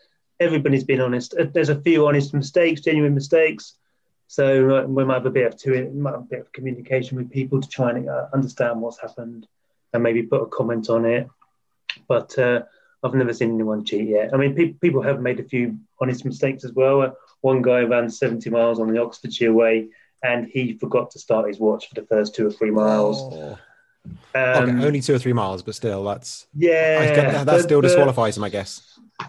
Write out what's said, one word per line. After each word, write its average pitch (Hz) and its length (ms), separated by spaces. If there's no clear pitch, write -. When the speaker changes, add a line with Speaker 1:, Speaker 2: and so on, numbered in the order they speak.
Speaker 1:
everybody's 143 420
been 135 160
honest. 123 400
Uh, 160 140
there's 156 160
a 143 100
few 160 260
honest 143 280
mistakes, 156 480
genuine 151 340
mistakes. 156 600
So, 135 560
uh, - 40
we 135 180
might 131 80
have 123 120
a 131 60
bit 127 160
of 113 120
to 135 140
it, 127 220
might 143 160
have 123 100
a 123 40
bit 123 160
of - 100
communication 127 640
with 123 140
people 135 300
to - 80
try 123 220
and, 123 180
uh, 131 240
understand 123 480
what's 117 180
happened 117 480
and 117 100
maybe 117 200
put 127 180
a 113 60
comment 113 420
on 117 160
it. 120 240
But, - 280
uh, 123 260
I've 120 80
never 123 200
seen 113 200
anyone 107 320
cheat 107 240
yet. 107 240
I 135 40
mean, 143 180
pe-, 170 180
people 160 280
have 123 200
made 123 180
a 113 40
few 120 340
honest 127 240
mistakes 135 380
as 120 100
well. 135 280
Uh, 131 100
one 131 200
guy 123 200
ran 120 280
seventy 113 400
miles 117 300
on 110 140
the 117 80
Oxfordshire 117 500
Way, 113 380
and 120 240
he 123 300
forgot 120 340
to - 80
start 110 300
his 101 100
watch 110 300
for - 60
the 110 120
first 107 260
two 110 140
or 104 40
three 107 200
miles. 107 460
Speaker 2:
Oh. 78 240
Speaker 1:
Um, 127 360
Speaker 2:
Okay, 123 160
only 147 160
two 139 120
or 127 60
three 127 140
miles, 95 280
but 107 140
still, 98 300
that's, - 500
Speaker 1:
Yeah, 160 460
Speaker 2:
I 156 60
get 151 80
that, 139 180
that 139 120
Speaker 1:
but, 170 160
Speaker 2:
still 156 200
Speaker 1:
but 180 80
Speaker 2:
disqualifies 123 480
him, 104 80
I 101 40
guess. - 480